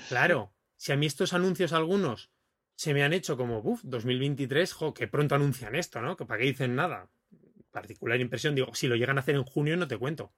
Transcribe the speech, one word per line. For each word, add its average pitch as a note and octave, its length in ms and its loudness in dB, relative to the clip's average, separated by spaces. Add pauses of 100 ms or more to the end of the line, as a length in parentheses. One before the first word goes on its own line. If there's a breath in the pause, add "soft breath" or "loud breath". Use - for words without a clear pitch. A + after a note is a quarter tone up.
Claro, C3 440 2 (240)
si - 160 -4
a C#3 40 2
mí D3 100 4
estos E3+ 260 -2
anuncios F3+ 400 2
algunos D#3+ 580 0 (460)
se D3+ 160 -2
me C#3 100 4
han D3 120 4
hecho E3 240 -2
como, A#2 240 -2
"Buf, A3+ 200 -2
dos B2 220 -6
mil B2+ 140 2
veintitrés, C#3+ 560 0
jo, D3+ 180 -4
qué - 160 -6
pronto D3 280 2
anuncian C3+ 380 0
esto, D3 280 -4
¿no? E3 160 -6
Que A#2 80 -10
para A2 140 -2
qué B2+ 80 4
dicen B2+ 260 0
nada". C3 340 -2 (600)
Particular A#2 500 -2
impresión, C3 340 0
digo, C3 200 0
si C#3+ 140 0
lo A#2+ 80 4
llegan B2+ 200 4
a C#3 40 2
hacer C#3+ 160 2
en C3 80 0
junio D3+ 340 0
no E3+ 100 -2
te B2 80 -4
cuento. B2+ 420 -6